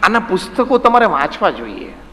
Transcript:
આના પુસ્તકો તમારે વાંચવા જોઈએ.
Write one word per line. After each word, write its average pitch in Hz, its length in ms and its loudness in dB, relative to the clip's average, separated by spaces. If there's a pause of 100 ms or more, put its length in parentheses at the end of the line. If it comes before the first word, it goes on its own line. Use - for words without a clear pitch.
આના 226 220 0
પુસ્તકો 240 560 0
તમારે 240 320 4
વાંચવા 147 420 0
જોઈએ. 98 320 -12 (240)